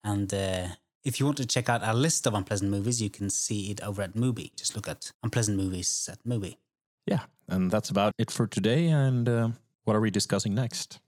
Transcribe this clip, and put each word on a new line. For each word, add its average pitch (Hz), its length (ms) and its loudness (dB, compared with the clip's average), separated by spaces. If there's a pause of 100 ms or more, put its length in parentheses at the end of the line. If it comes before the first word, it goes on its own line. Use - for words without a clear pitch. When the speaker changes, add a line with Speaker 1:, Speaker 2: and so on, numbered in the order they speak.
Speaker 1:
And, 101 300 -2
uh, 92 360 -2 (360)
if 127 160 -2
you 135 60 4
want 147 120 0
to 127 80 -2
check 120 220 0
out 120 140 2
our 110 120 0
list 143 320 2
of 113 80 2
unpleasant 98 360 0
movies, 107 320 0
you 101 80 -2
can 101 200 -6
see 101 400 -2
it 101 120 -6
over 104 200 -6
at 92 120 -6
Mubi. 117 420 -2
Just - 200 -6
look 107 120 -8
at - 240 -10 (100)
unpleasant 107 360 0
movies 92 540 -2
at - 120 -18
Mubi. 110 320 -4 (500)
Speaker 2:
Yeah, 196 140 2 (280)
and 92 220 0
that's 107 200 0
about 101 280 4
it 113 120 0
for - 160 0
today. 120 420 2
And, 131 400 4
uh, 117 200 2 (360)
what 110 120 2
are 107 40 4
we 110 100 4
discussing 98 440 0
next? - 540 -4